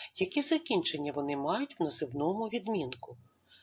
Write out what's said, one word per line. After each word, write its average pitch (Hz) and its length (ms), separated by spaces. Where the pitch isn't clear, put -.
Які 190 260
закінчення 185 680
вони 143 260
мають 185 420
в 175 40
називному 151 640
відмінку? 202 720